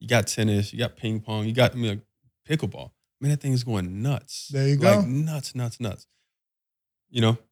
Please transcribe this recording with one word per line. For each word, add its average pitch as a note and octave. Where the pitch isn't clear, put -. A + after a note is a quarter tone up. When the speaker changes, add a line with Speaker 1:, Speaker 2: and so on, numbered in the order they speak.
Speaker 1:
"You A2
got A#2
tennis, G#2
you A#2
got A#2+
ping A2
pong, G#2+
you A#2
got," B2
I -
mean, A#2+
like, G2+
pickleball. G2
Man, C#3+
that D3
thing C3+
is B2
going G2
nuts. -
Speaker 2:
There C#3
you C#3+
Speaker 1:
Like, F#3
Speaker 2:
go. G3
Speaker 1:
nuts, D3
nuts, A#2+
nuts. G#2+
You B2
know? A2+